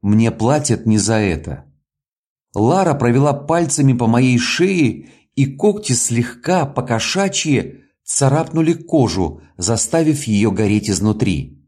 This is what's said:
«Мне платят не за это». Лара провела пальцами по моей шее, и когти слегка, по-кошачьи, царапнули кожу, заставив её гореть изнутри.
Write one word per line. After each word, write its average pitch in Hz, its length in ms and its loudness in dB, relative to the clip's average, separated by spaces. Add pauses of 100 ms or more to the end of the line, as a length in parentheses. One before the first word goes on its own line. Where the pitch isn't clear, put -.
«Мне 110 320 2
платят 117 520 -2
не 107 140 2
за 110 160 0
это». 82 580 -4 (800)
Лара 156 400 2
провела 135 380 2
пальцами 156 600 0
по 120 160 0
моей 123 300 4
шее, 160 720 0 (260)
и 139 100 2
когти 202 460 -2
слегка, 123 760 -2
по-кошачьи, 127 1160 -2 (220)
царапнули 160 680 0
кожу, 95 680 -2 (160)
заставив 143 680 -2
её 107 260 2
гореть 104 400 0
изнутри. 98 760 -2